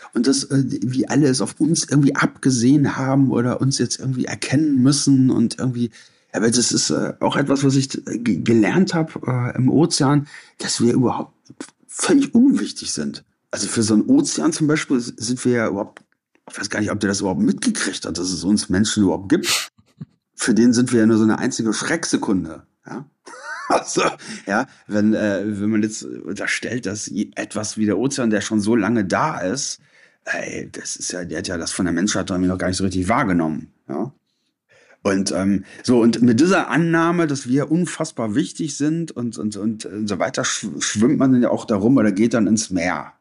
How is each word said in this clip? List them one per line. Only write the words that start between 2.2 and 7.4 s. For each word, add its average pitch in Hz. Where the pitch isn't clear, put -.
haben 135
oder 120
uns 135
jetzt -
irgendwie 127
erkennen 139
müssen 135
und 113
irgendwie, 120
aber -
das 226
ist, -
äh, -
auch -
etwas, 139